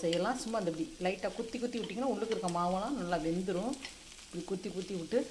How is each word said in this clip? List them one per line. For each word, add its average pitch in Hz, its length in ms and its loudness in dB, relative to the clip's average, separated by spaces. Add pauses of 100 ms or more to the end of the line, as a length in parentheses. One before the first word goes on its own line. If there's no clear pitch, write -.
செய்யலாம். 180 380 4
சும்மா 226 160 0
அந்த 175 140 2
இப்படி 156 140 -2 (180)
லைட்டா 190 300 2
குத்தி 240 240 -4
குத்தி 247 220 0
விட்டிங்கன்னா 220 340 0
உள்ளுக்கு 220 220 0
இருக்க 180 220 0
மாவெல்லாம் 190 420 2
நல்லா 175 260 2
வெந்துரும். 185 460 2 (520)
இப்படி 170 200 -6
குத்தி 190 260 -4
குத்தி 185 240 -4
விட்டு 180 240 0 (120)